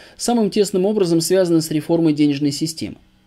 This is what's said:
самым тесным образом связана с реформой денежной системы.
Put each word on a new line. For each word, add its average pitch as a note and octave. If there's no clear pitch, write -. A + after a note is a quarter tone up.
самым A#3
тесным G3
образом F#3
связана E3+
с D#3+
реформой D#3+
денежной C#3+
системы. C#3+